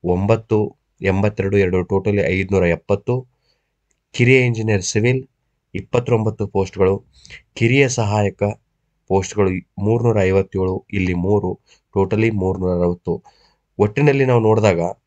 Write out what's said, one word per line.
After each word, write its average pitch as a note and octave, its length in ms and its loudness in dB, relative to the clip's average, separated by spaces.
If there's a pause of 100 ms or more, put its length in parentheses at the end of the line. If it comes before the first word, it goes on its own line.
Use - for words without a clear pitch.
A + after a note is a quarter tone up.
ಒಂಬತ್ತು, G#2 720 0 (240)
ಎಂಬತ್ತೆರಡು, G2 560 0
ಎರಡು, F#2 260 2
ಟೋಟಲ್ G2 360 -2
ಐದುನೂರ F#2+ 460 0
ಎಪ್ಪತ್ತು. B2 600 -2 (880)
ಕಿರಿಯ B2+ 320 4
ಇಂಜಿನಿಯರ್ A2 360 0
ಸಿವಿಲ್ B2 420 -2 (520)
ಇಪ್ಪತ್ತೊಂಬತ್ತು A2+ 720 -2
ಪೋಸ್ಟ್‌ಗಳು, G2 580 -2 (480)
ಕಿರಿಯ B2+ 360 2
ಸಹಾಯಕ G#2 540 -2 (640)
ಪೋಸ್ಟ್‌ಗಳು F#2+ 420 0 (300)
ಮೂರ್ನೂರ A2 420 0
ಐವತ್ತೇಳು, F#2+ 720 -2
ಇಲ್ಲಿ F#2 200 -2
ಮೂರು, F#2 460 -2 (340)
ಟೋಟಲಿ G#2 380 0
ಮೂರ್ನೂರ F#2 480 -2
ಅರವತ್ತು. F2 440 -4 (560)
ಒಟ್ಟಿನಲ್ಲಿ C3+ 460 2
ನಾವು B2 140 4
ನೋಡಿದಾಗ G#2+ 400 4 (280)